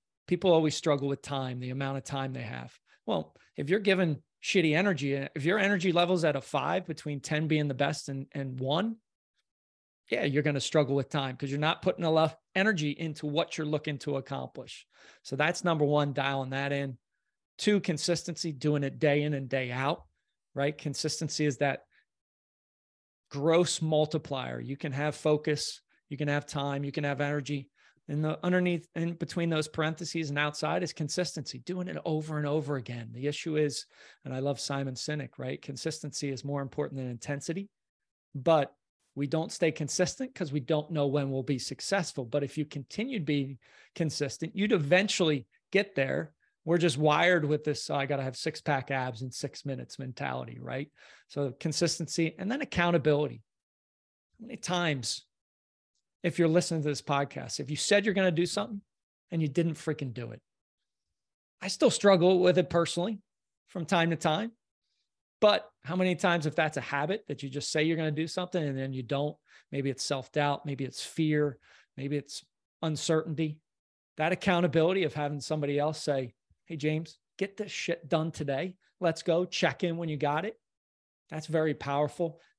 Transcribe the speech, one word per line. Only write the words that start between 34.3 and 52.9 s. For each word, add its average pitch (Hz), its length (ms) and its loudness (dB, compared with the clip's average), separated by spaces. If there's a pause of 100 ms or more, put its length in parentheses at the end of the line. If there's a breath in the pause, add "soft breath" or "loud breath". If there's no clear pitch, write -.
I 131 60 -4
love 139 220 -2
Simon 139 320 -4
Sinek, 143 440 -6
right? 131 240 -8
Consistency 147 680 -6
is 135 160 -6
more 143 160 -4
important 139 380 -6
than 127 100 -6
intensity, 147 580 -6 (640)
but 143 400 4 (400)
we 143 140 -2
don't 135 240 0
stay 165 200 2
consistent 180 600 -2
'cause 147 200 -6
we 147 60 0
don't 151 320 -2
know 147 160 2
when 139 240 0
we'll 131 120 -2
be 135 140 0
successful. 147 640 -4
But 143 200 -2
if 135 140 -8
you 151 80 -2
continued 202 600 -6
being 139 320 -2 (380 soft breath)
consistent, - 600 -4
you'd 202 160 2
eventually 165 760 4 (240)
get 202 240 2
there. 135 380 0 (300)
We're 165 140 2
just 160 200 4
wired 156 460 6
with 147 200 0
this, - 260 -2
"I 143 160 0
gotta 139 180 -2
have 131 140 -6
six - 240 -6
pack 139 300 0
abs 127 320 -2
in 131 80 -8
six - 340 -8
minutes" 127 320 -8
mentality, 127 640 -6
right? 127 320 -8 (380 loud breath)
So 139 220 -2
consistency 160 840 -2
and 190 120 -4
then 277 120 -2
accountability. 151 840 2 (960)